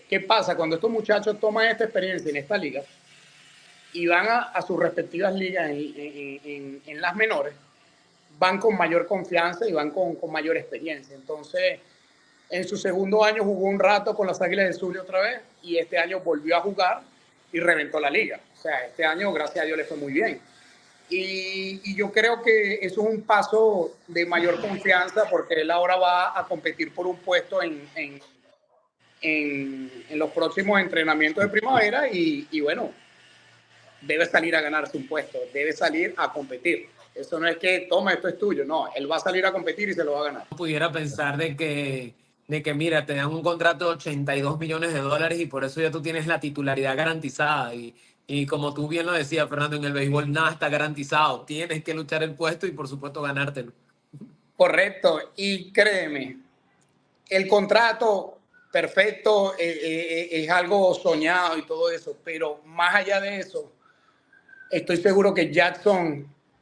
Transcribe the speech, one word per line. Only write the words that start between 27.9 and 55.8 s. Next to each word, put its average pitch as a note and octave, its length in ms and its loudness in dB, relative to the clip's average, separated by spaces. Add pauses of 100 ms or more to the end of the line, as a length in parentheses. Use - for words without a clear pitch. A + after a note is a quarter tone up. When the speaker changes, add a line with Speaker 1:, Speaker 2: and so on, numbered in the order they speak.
Speaker 1:
en, C#3+ 240 -10 (1000)
en, C#3 840 -4
en D3+ 100 -6
los D3+ 120 0
próximos G3 500 0
entrenamientos D#3+ 600 2
de G3+ 80 2
primavera A#3 580 4
y, D#3+ 420 0
y D#3 100 -2
bueno, E3 320 -2 (1120)
debe D3+ 240 0
salir E3 280 2
a D#3 60 4
ganarse D3+ 360 -2
un C3 120 -8
puesto, D3+ 300 -6 (140)
debe D3 200 -2
salir E3+ 440 0
a D#3 160 -2
competir. C#3 560 -4 (260)
Eso D#3 260 -8
no E3+ 80 0
es E3 80 0
que, F#3 320 0
"Toma, F#3+ 240 2
esto F3 160 -2
es - 100 -6
tuyo", D#3 260 0
no, C3 300 -2
él C#3 160 -4
va D#3+ 60 0
a D#3 40 -2
salir F#3 260 0
a F#3+ 60 2
competir F#3+ 360 -4
y F#3 60 -4
se E3+ 100 -2
lo D3 80 -2
va C#3+ 80 -2
a D3 40 -4
ganar. C3+ 260 -8
Speaker 2:
Pudiera D#3+ 420 -2
pensar C#3+ 460 -4
de D#3+ 180 -2
que, C#3+ 580 -4 (320)
de D3+ 160 -4
que, D3 120 -2
mira, D#3 320 0
te C#3+ 80 -4
dan C#3+ 140 0
un D#3+ 140 -4
contrato E3+ 440 0
de E3 80 2
ochenta C#3+ 420 -4
y C#3 60 -2
dos D3 160 -2
millones D#3+ 340 -4
de C#3+ 80 -2
dólares D#3 400 0
y D#3+ 60 -2
por C3+ 180 -4
eso C#3 160 -4
ya D#3+ 100 2
tú D3+ 120 -6
tienes D#3+ 240 -4
la D#3+ 140 0
titularidad C3+ 540 -2
garantizada. D3+ 800 -2
Y, A#2 200 -12 (320)
y C#3+ 180 -2
como C#3+ 300 -2
tú D3 120 -4
bien E3 200 -2
lo F3 60 0
decías, D3+ 360 0
Fernando, D3 280 -2
en D3 80 -4
el C#3+ 100 -2
béisbol C#3+ 360 0
nada D#3 200 2
está D#3 180 -2
garantizado. D3 800 0
Tienes D#3 360 -6
que E3 120 -4
luchar D#3 280 -4
el D#3 120 -4
puesto E3 320 -2
y, F3 60 -6
por D3 140 -10
supuesto, C#3+ 360 -10
ganártelo. C#3 500 -4 (840)
Speaker 1:
Correcto. F3+ 800 2
Y G3 360 -4
créeme, D#3 640 2 (920)